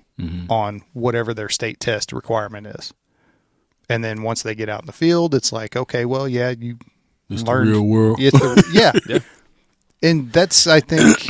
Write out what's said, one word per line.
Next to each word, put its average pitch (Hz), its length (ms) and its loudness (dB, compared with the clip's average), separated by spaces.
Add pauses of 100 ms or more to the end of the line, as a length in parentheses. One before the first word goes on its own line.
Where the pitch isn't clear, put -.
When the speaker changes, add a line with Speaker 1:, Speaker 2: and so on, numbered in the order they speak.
(200)
Speaker 1:
Mm-hmm. 87 320 -8
Speaker 2:
on 104 320 -4 (100)
whatever 117 400 -4
their 110 160 -10
state - 300 -8
test - 340 -6
requirement 107 540 -8
is. - 260 -18 (960)
And 117 140 -4
then 110 180 -8
once 110 220 -6
they 110 100 -8
get 107 160 -8
out 104 140 -10
in - 20 -18
the - 80 -16
field, 170 400 0
it's - 180 -2
like, 113 240 -10
okay, 123 300 -4
well, 131 240 -4
yeah, 123 220 -2
you 117 260 -10 (540)
Speaker 1:
It's 110 100 -6
the 113 80 -4
Speaker 2:
learned 110 220 4
Speaker 1:
real 107 100 2
world. 110 380 2
Speaker 2:
it's 135 200 6
the, 131 300 4
Speaker 1:
<laughs> 165 40 -6
Speaker 2:
yeah. 185 180 6 (180)
Speaker 3:
Yeah. 123 100 0 (880)
Speaker 2:
And 143 240 0
that's, 170 360 2
I 156 140 6
think, - 360 4 (120)